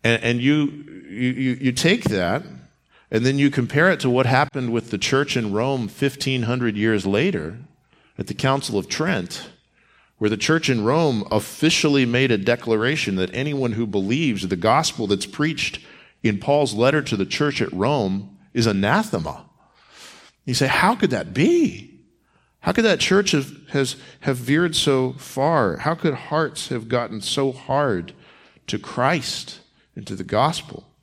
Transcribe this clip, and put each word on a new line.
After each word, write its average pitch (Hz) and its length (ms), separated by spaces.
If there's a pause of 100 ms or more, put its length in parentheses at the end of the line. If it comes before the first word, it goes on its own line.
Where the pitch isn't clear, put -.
And, 117 180
and 120 180
you, 147 440 (240)
you, 123 220
you, 131 280
you 127 140
take 185 320
that, 98 380 (680)
and 113 140
then 135 120
you 139 120
compare 143 420
it 147 100
to 131 80
what 123 160
happened 131 460
with 117 180
the 101 80
church 139 380
in 110 160
Rome 120 380
fifteen 131 540
hundred 117 340
years 104 280
later 101 520 (600)
at - 100
the - 60
Council 135 460
of 92 80
Trent, 131 600 (680)
where 107 120
the 107 80
church 160 320
in 113 160
Rome 131 440
officially 139 760
made 123 260
a 107 60
declaration 113 800
that 90 180
anyone 135 380
who 113 120
believes 104 600
the 92 80
gospel 113 520
that's 98 180
preached - 540 (440)
in 104 160
Paul's 139 340
letter 135 280
to 120 140
the 98 100
church 143 360
at - 120
Rome 101 640 (160)
is 117 140
anathema. 101 800 (1000)
You 127 80
say, 131 140
"How 196 280
could - 160
that 92 220
be? 294 680 (640)
How 175 100
could 226 140
that 190 140
church 196 320
have, 139 200 (180)
has, 135 260 (260)
have 131 160
veered 156 380
so 131 380
far? 135 640
How 160 180
could 160 180
hearts 151 560
have 113 200
gotten 117 320
so 139 300
hard 127 640 (520)
to - 140
Christ - 800 (360)
and 95 120
to 98 80
the 95 80
gospel?" - 640 (160)